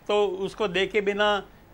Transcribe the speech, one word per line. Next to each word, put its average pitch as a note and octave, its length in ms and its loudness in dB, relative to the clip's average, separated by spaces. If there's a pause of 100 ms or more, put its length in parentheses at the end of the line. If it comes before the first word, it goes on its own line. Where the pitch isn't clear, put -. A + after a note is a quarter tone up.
तो G#3 180 2
उसको F#3+ 420 -4
देखे F#3+ 320 0
बिना G3+ 460 0 (280)